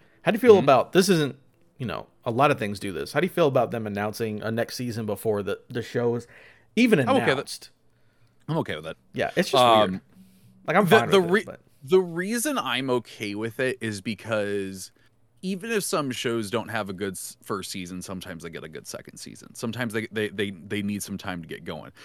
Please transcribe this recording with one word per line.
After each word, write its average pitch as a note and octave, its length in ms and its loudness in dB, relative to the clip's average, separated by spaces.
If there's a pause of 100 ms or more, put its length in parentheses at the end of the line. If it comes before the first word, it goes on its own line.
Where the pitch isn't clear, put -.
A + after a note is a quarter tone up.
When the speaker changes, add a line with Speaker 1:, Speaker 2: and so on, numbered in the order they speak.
(220)
Speaker 1:
How E3+ 100 2
do G#3+ 40 0
you A3+ 40 -4
feel A#3+ 160 10
Speaker 2:
mm-hmm. F3+ 100 6
Speaker 1:
about, C3 280 6
this F#3 160 6
isn't, D#3 260 2 (420)
you B2+ 80 -8
know, C2+ 200 -8 (200)
a B2+ 60 -2
lot C3+ 200 4
of C3+ 80 0
things G2+ 200 -4
do G2+ 120 -6
this. D2+ 220 -6
How C3+ 60 0
do E3+ 60 2
you F3 60 -4
feel E3 160 2
about B2+ 240 2
them A2+ 160 -4
announcing G#2 540 -4
a G#2 100 -4
next A2+ 240 -4
season A#2 300 -6
before G#2 380 -2
the, G2 160 -4 (100)
the B2 120 -6
show A#2+ 340 -2
is A#2 120 -8 (480)
even A3 240 6
Speaker 2:
I'm C3 100 2
okay C4 100 4
with G3+ 80 0
it. D#3 40 4
Speaker 1:
announced? - 380 -6 (800)
Speaker 2:
I'm D#3 80 -2
okay G#2 180 -4
with D#2 120 -12
it. E2 100 -12 (160)
Speaker 1:
Yeah, A2 220 -4
it's F#3 140 0
just C3 140 6
Speaker 2:
Um, A2 280 6
Speaker 1:
weird. F#2 100 -6 (680)
Like, D#3 100 2
I'm G#3 80 6
Speaker 2:
the, F#3+ 140 8
Speaker 1:
fine - 100 0
Speaker 2:
the F#3+ 120 6
Speaker 1:
with F3 100 -2
Speaker 2:
re-, F#3 100 4
Speaker 1:
it, - 40 -12
but - 140 -14 (240)
Speaker 2:
the D#3 180 6
reason G3+ 560 -2
I'm C3 320 -2
okay A#2 460 -2
with A2 240 -6
it B2+ 200 0
is G#2+ 220 -6
because G2+ 920 -4 (520)
even F#3+ 260 -6
if G#3+ 140 -2
some D3+ 260 -2
shows A#2 400 -2
don't G#2+ 200 -4
have G#2+ 200 -2
a G2+ 40 -8
good G2 200 -4
s-, - 300 -14
first G2 260 -6
season, F2+ 320 -10
sometimes F#2 400 -12
they E2+ 80 -12
get D#2+ 140 -12
a D#2+ 40 -14
good D#2 200 -16
second - 300 -14
season. - 360 -18
Sometimes A#2 400 -6
they, A2 180 -4
they, G#2+ 180 -2
they, G2+ 200 -4
they G2+ 320 -6
need G2+ 220 -4
some G2 160 -8
time F#2 240 -8
to D#2+ 40 -14
get C#2 160 -14
going. E2+ 280 -12 (140)